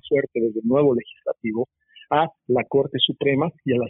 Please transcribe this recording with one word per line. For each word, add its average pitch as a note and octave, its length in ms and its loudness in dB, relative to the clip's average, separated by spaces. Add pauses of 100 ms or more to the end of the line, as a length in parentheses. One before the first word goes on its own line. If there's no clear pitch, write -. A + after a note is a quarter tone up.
fuerte C#3 340 0
desde A2+ 180 -2
el A2+ 80 -2
nuevo C#3 280 4
legislativo - 720 -6 (420)
a D3+ 180 2 (200)
la B2 200 2
Corte C#3 320 0
Suprema C#3 500 0 (140)
y C3 100 0
a A#2+ 40 2
la A#2 120 -2